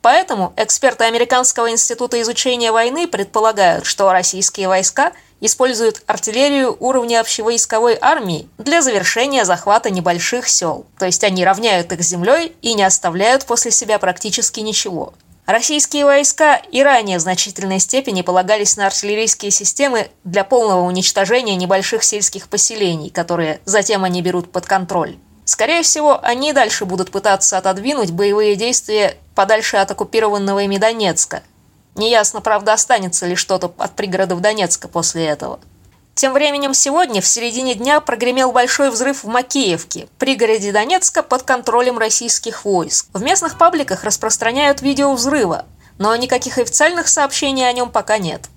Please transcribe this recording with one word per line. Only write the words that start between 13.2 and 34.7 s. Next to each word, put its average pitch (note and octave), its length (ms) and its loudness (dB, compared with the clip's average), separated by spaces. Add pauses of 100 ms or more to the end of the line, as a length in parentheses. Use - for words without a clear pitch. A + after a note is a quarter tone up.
после A#3+ 260 -2
себя G#3+ 280 0
практически G3 640 -4
ничего. G#3 520 -6 (340)
Российские C#4+ 580 0
войска C#4+ 520 4
и - 260 -2
ранее A3 360 4
в E3 40 -2
значительной F#3+ 580 -4
степени A#3+ 420 -2
полагались F#3 540 2
на G3+ 100 0
артиллерийские G#3 640 -2
системы A#3 580 0 (140)
для F#3+ 220 -2
полного G#3 380 2
уничтожения G3 760 0
небольших F#3+ 480 0
сельских G3+ 440 -2
поселений, G3 640 -2
которые E3 540 -2
затем G3 400 0
они F3+ 180 -2
берут F3 300 -4
под F3 140 -6
контроль. F#3 520 -2 (260)
Скорее E4 380 0
всего, D4+ 400 2
они B3+ 280 -2
и - 20 -2
дальше A3+ 320 0
будут F#3 260 -4
пытаться G3 480 0
отодвинуть G3 540 -2
боевые G3+ 420 2
действия G#3+ 640 -2 (180)
подальше G#3+ 440 2
от G3 120 0
оккупированного G3+ 680 0
ими G3 160 -2
Донецка. G#3 680 0 (540)
Неясно, G#3+ 440 2
правда, G#3+ 340 2
останется G3+ 520 0
ли F3 80 -2
что-то F3+ 440 -2
от - 180 -6
пригородов F#3 440 -2
Донецка G#3 460 -2